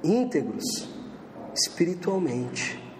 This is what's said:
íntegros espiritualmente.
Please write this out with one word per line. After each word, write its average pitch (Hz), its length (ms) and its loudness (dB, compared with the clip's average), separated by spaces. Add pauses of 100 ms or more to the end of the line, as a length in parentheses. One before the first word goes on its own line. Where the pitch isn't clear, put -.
íntegros 160 600 4 (880)
espiritualmente. 175 1300 0 (160)